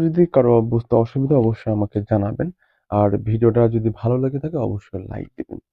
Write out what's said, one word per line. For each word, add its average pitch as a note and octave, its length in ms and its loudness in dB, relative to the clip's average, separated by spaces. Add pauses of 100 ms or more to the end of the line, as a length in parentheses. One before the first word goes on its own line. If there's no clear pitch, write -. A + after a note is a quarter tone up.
যদি E3+ 200 4
কারো A#2+ 360 4
বুঝতে A#2 340 -2
অসুবিধা C3+ 400 0
অবশ্যই A2+ 360 0
আমাকে G#2 300 -2
জানাবেন। G#2+ 500 -4 (380)
আর G#2 280 2
ভিডিওটা A2+ 500 2
যদি A2+ 280 -2
ভালো A#2+ 220 -2
লেগে C3+ 220 -4
থাকে D#3 180 -8
অবশ্যই G#2 500 -8
লাইক G2 200 -12
দিবেন। - 320 -14 (140)